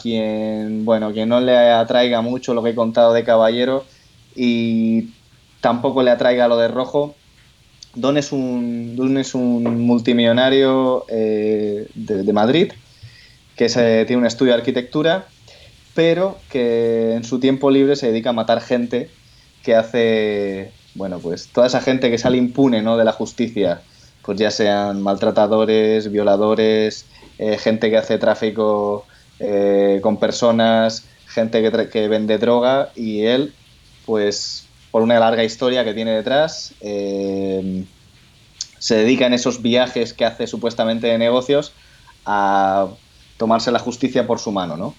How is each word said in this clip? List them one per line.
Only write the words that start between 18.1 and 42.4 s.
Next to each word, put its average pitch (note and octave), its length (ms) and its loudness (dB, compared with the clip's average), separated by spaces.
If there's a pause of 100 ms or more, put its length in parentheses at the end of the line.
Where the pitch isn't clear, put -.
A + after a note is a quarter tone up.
a A#2+ 40 -2
matar A2+ 280 0
gente A#2+ 480 -4 (540)
que A2+ 120 2
hace, G#2+ 960 0 (220)
bueno, F#2 260 -8
pues E2+ 300 -8
toda B2 180 2
esa B2+ 140 0
gente B2+ 300 0
que A#2 80 0
sale B2+ 180 0
impune, B2 460 2
¿no?, A2+ 120 0
de A#2 100 2
la A2 60 4
justicia, G#2+ 720 -4 (400)
pues G2 160 -6
ya G#2 140 0
sean G2+ 500 0
maltratadores, G#2+ 1080 2
violadores, G#2+ 920 2 (340)
eh, G#2+ 180 -2
gente A2 320 0
que A2 80 2
hace A2 220 0
tráfico, G#2+ 840 -2 (340)
eh, G2+ 640 0
con G#2+ 140 0
personas, A2+ 880 0 (220)
gente A2+ 340 -2
que A2 120 2
tra-, A2 160 -2
que G#2+ 180 -2
vende A2 300 0
droga, A#2+ 580 0
y G#2+ 280 -4
él, C3 300 0 (520)
pues, G#2 640 -4 (240)
por A2+ 100 2
una A#2 180 4
larga A2+ 240 2
historia B2 400 -2
que A2 100 -2
tiene A2+ 180 -4
detrás, C3 720 -2
eh, G2 1000 -4 (960)
se - 160 -2
dedica B2 300 2
en B2 80 2
esos A#2+ 280 -4
viajes A#2+ 520 -2
que A#2+ 120 -2
hace A2+ 220 -4
supuestamente A#2 600 -4
de A#2 100 0
negocios B2+ 560 0 (520)
a G2 640 0 (500)